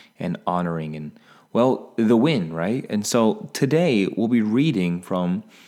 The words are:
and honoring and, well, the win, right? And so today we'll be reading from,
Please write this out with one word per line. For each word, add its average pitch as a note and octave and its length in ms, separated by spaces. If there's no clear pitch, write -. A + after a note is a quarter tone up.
and F2+ 260
honoring E2+ 500
and, D2+ 240
well, A#2+ 460
the A#2 180
win, A2+ 380
right? G#2 360
And G#2 180
so A2+ 460
today C#3+ 600
we'll A2 120
be A#2 140
reading G#2+ 600
from, F#2 420